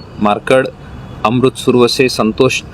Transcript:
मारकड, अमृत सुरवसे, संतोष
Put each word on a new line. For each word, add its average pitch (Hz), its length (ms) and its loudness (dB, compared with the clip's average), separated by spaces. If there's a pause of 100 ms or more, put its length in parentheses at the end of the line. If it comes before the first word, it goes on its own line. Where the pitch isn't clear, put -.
(180)
मारकड, 107 500 2 (560)
अमृत 123 340 0
सुरवसे, 123 500 2
संतोष - 540 0 (120)